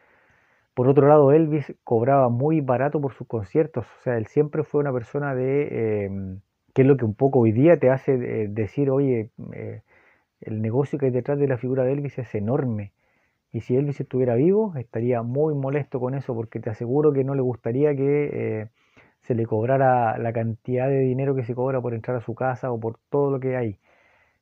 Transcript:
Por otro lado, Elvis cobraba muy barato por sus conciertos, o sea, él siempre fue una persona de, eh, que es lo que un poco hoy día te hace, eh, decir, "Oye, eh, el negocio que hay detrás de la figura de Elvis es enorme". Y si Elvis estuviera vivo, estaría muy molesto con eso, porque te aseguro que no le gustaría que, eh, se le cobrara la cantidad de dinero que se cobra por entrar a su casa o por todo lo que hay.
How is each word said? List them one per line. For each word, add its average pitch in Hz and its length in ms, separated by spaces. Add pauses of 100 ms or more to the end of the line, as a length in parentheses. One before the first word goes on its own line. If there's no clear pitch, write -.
(720)
Por 123 140
otro 139 220
lado, 147 240
Elvis 151 500
cobraba 131 460
muy 143 320
barato 135 400
por 135 120
sus - 140
conciertos, 123 600
o - 160
sea, 123 140
él 110 100
siempre 151 360
fue 147 180
una 143 120
persona 139 420
de, 135 360
eh, 107 400 (640)
que 135 100
es 131 60
lo 143 80
que 123 80
un 107 100
poco 135 260
hoy 113 100
día 143 300
te 127 100
hace, 135 240
eh, 117 340
decir, 110 400
"Oye, 131 420 (220)
eh, 107 300 (580)
el 110 220
negocio 127 340
que 139 100
hay 131 40
detrás 127 300
de 143 80
la 131 80
figura 127 260
de 127 100
Elvis 143 280
es 117 160
enorme". 110 560 (600)
Y 113 100
si 123 140
Elvis 143 240
estuviera 127 360
vivo, 190 400
estaría 117 460
muy 143 340
molesto 135 420
con 127 160
eso, 131 220
porque 113 240
te 120 100
aseguro 139 420
que 135 120
no 135 100
le 139 80
gustaría 127 540
que, 143 360
eh, 110 360 (540)
se - 120
le 113 100
cobrara 120 760
la 117 140
cantidad 120 560
de 135 120
dinero 135 340
que 131 80
se 117 120
cobra 131 260
por 120 140
entrar 120 220
a 120 40
su 113 160
casa 127 340
o 117 80
por 113 180 (140)
todo 143 220
lo 135 80
que 131 160
hay. 117 220 (640)